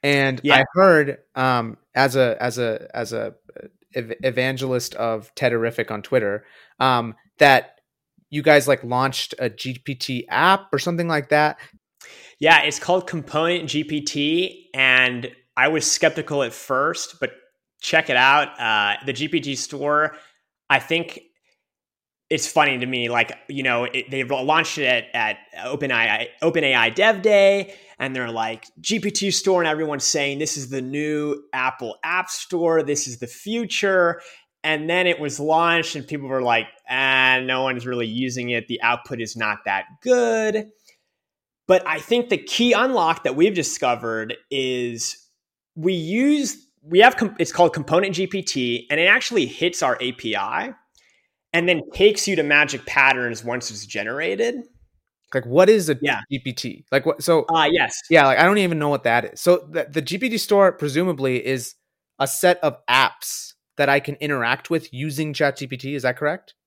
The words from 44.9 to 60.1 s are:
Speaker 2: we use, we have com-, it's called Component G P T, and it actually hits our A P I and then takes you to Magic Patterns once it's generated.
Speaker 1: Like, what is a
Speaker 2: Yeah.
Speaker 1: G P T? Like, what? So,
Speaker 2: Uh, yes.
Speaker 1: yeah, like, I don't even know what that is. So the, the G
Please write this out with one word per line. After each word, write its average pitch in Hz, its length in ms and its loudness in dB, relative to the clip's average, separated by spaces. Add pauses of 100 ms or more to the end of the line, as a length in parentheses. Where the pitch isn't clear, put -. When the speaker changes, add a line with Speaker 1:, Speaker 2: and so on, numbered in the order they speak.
Speaker 2:
we 165 160 -2
use, 240 640 0 (260)
we 156 160 0
have 240 180 8
com-, 208 220 -2
it's 165 140 -2
called 170 200 4
Component 170 420 0
G 180 120 -2
P 185 160 -6
T, 120 480 -4
and 147 100 0
it 175 60 4
actually 208 400 2
hits 175 360 -4
our 127 180 0
A 127 120 -4
P 110 240 -6
I 143 380 -6 (800)
and 170 160 2
then 160 140 2 (120)
takes 208 340 4
you 190 80 0
to 156 60 0
Magic 147 420 2
Patterns 127 580 2
once 120 280 -6
it's 104 160 -14
generated. 160 720 -4 (760)
Speaker 1:
Like, 123 140 -2
what 175 240 6
is 196 180 4
a 139 140 0
Speaker 2:
Yeah. 131 180 0 (100)
Speaker 1:
G 135 100 -6
P 131 120 -8
T? - 380 -10
Like, 135 160 0
what? 156 160 -4
So, 160 220 2
Speaker 2:
Uh, 160 260 2
yes. 160 300 0 (100)
Speaker 1:
yeah, 156 160 8
like, 131 120 4
I 151 60 6
don't 202 140 4
even 175 200 0
know 147 100 -2
what 139 160 -2
that 117 200 2
is. - 160 -14
So 175 300 2
the, 160 200 -4
the 147 120 -2
G 180 160 -6